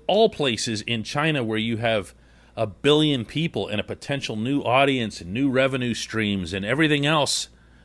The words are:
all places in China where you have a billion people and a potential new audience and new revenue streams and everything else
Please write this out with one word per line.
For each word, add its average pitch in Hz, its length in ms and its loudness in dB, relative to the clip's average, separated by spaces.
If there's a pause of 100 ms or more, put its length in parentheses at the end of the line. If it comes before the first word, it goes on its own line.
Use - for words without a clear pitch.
all 214 200 4
places 120 520 -2
in 113 240 -4
China 147 400 0
where 110 120 -2
you 113 200 0
have 110 360 0 (440)
a 113 100 0
billion 143 580 2
people 135 440 -4
and 104 120 -2
a - 40 -8
potential 123 500 -8
new 123 280 -2
audience 127 580 2
and 85 120 -10
new 135 160 0
revenue 127 460 0
streams 101 580 -2
and 98 120 -4
everything 143 420 2
else 147 420 0 (360)